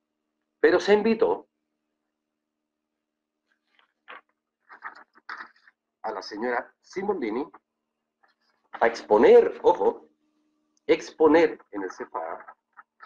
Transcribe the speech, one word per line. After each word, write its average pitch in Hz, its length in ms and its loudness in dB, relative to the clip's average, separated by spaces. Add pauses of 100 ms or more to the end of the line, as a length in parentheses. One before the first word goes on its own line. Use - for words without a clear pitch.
(600)
Pero 165 200 2
se 196 140 2
invitó 214 540 0 (4000)
a 110 100 -8
la 98 100 -10
señora 120 600 -8
Simondini 151 640 -8 (1300)
a 117 80 2
exponer, 147 760 4
ojo, - 460 -2 (760)
exponer 156 720 2 (120)
en 101 120 -10
el 92 80 -10
cefa, - 640 -14 (500)